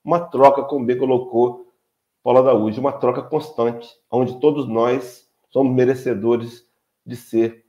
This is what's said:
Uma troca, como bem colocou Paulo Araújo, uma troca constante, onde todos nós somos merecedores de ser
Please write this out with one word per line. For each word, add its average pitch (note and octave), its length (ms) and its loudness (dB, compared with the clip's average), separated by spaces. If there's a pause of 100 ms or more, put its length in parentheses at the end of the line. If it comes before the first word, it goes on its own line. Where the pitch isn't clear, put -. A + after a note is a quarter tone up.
Uma E3 140 0
troca, C#3 460 4
como C3+ 200 -4
bem B2 140 0
colocou B2 680 0 (540)
Paulo B2 180 4
Araújo, A2 400 2
uma C3+ 120 -2
troca C3 300 -2
constante, A#2 680 -6 (220)
onde B2+ 300 -2
todos D3 260 0
nós A#2+ 600 -4 (200)
somos C3 240 0
merecedores A#2+ 920 -2 (400)
de A#2+ 80 -14
ser A2+ 540 -4